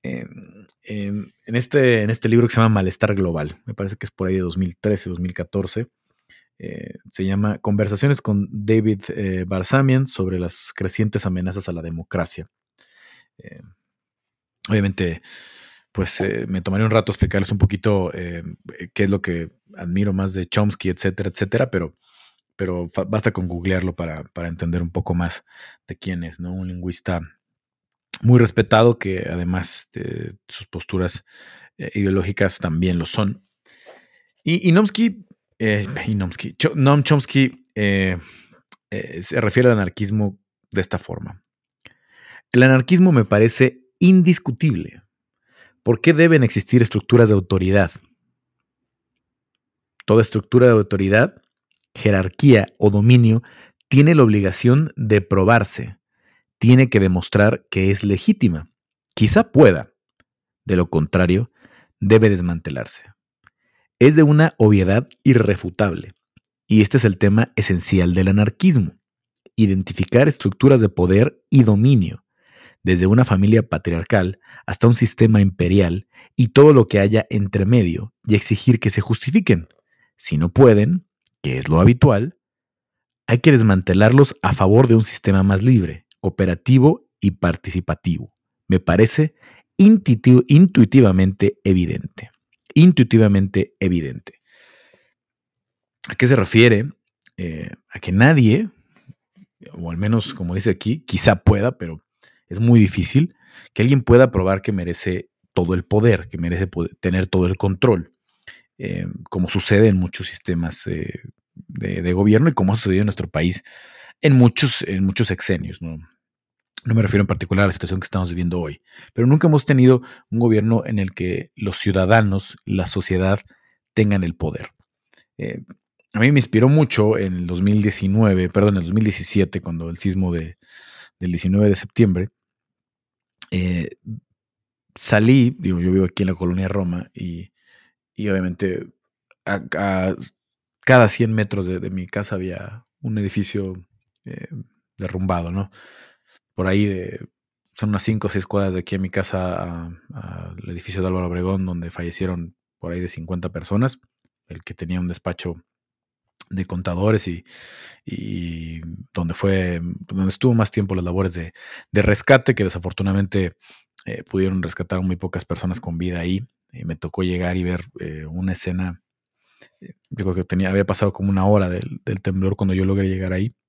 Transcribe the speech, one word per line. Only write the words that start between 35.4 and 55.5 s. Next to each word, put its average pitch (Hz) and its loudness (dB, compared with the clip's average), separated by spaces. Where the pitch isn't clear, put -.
eh, 104 -2
y 110 -4
Nomsky, 95 -6
Cho-, - -2
Noam 143 4
Chomsky, 135 0
eh, 98 0
eh, 98 -12
se - -6
refiere 123 2
al 113 2
anarquismo 101 -6
de 98 -4
esta 92 -6
forma. - -14
"El 123 2
anarquismo 143 4
me 117 2
parece 113 2
indiscutible. 160 0
¿Por 117 0
qué 165 4
deben 156 4
existir 117 0
estructuras 113 4
de 107 4
autoridad? 95 0
Toda 110 4
estructura 120 2
de 120 6
autoridad, 104 0
jerarquía 101 4
o 104 2
dominio 113 4
tiene 147 6
la 147 6
obligación 113 2
de 107 2
probarse. 104 0